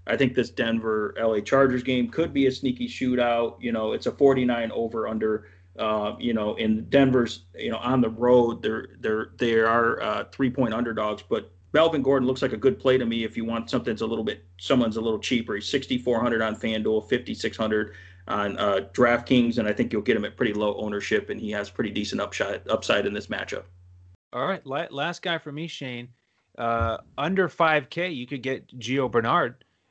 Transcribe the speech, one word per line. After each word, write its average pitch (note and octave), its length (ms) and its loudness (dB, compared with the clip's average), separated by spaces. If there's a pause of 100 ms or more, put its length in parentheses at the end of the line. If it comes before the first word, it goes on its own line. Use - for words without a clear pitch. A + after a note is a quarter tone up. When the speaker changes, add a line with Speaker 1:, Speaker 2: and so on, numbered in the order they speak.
Speaker 1:
I A#2+ 100 0
think C3 180 2
this B2 140 2
Denver A2+ 680 -2
L A2+ 160 2
A G#2 80 0
Chargers B2+ 400 4
game B2 260 0
could D#3+ 240 -2
be C#3 140 4
a C3 40 6
sneaky B2 380 -4
shootout. A#2+ 720 0
You A#2+ 100 -4
know, A2 220 -2
it's A2 140 -4
a A#2 60 -2
forty-nine B2 600 4
over A2+ 340 -2
under, A2 420 -2 (300)
uh, G#2+ 400 -2
you A#2+ 140 -2
know, G#2+ 220 0
in A2 340 0
Denver's, B2+ 560 4 (100)
you A#2 160 -6
know, A2+ 60 -2
on B2+ 240 0
the A2+ 80 4
road, A#2 540 4
they're, A2 260 -2 (100)
they're, A2 380 -2
they A#2 200 2
are, A2+ 460 4
uh, G#2+ 300 -2
three-point B2+ 400 0
underdogs, A2 500 -2
but - 300 -4 (220)
Melvin D#3 280 4
Gordon C3 240 2
looks C3 140 0
like B2+ 140 0
a - 20 -6
good A#2 240 2
play C3 160 4
to B2+ 80 2
me A2+ 200 0
if G#2+ 120 -6
you A2+ 80 -4
want A2+ 240 -4
something A#2+ 240 -2
that's G#2+ 80 -4
a A2+ 60 -2
little A2+ 180 -2
bit, G#2 180 -4 (140)
someone's A#2+ 400 2
a A2+ 60 -2
little A2+ 160 0
cheaper. A2+ 360 -2
He's G#2 140 -6
sixty-four B2 500 0
hundred A#2 220 0
on A2 160 0
FanDuel, A2 540 -2
fifty-six A#2+ 480 -4
hundred A2 360 -2 (320)
on, G2+ 320 -2
uh, G2 360 0
DraftKings, A#2+ 640 4
and G#2+ 100 0
I G#2 60 0
think A2+ 180 -2
you'll G#2+ 80 0
get A2 160 0
him G#2 80 -2
at F#2+ 140 -10
pretty A2 160 0
low G#2 240 0
ownership, G#2 500 -2
and - 100 -6
he G#2+ 120 -6
has G#2 180 -4
pretty A2 220 -4
decent G#2 320 -4
upside, G2+ 460 -4
upside A2 360 0
in G2+ 80 -2
this G#2 140 -8
matchup. G2+ 380 -8 (680)
Speaker 2:
All B2+ 140 -4
right, F#3 200 -6
la-, C#3 240 -6
last D#3 300 -6
guy E3+ 160 -4
for D#3 160 -10
me, D#3 140 -8
Shane. B2+ 420 -10 (500)
Uh, A#2 400 -2 (180)
under F3 320 0
five D3+ 400 2
K, F3+ 220 -6
you B2 160 -8
could C3+ 160 -8
get C3 240 -6 (140)
Gio B2+ 280 0
Bernard, A#2+ 560 0 (260)